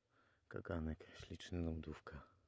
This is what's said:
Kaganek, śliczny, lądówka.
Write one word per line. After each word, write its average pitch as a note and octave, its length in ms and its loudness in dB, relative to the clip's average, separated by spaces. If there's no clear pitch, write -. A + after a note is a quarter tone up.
Kaganek, E2 580 2
śliczny, - 440 0
lądówka. D#2 600 0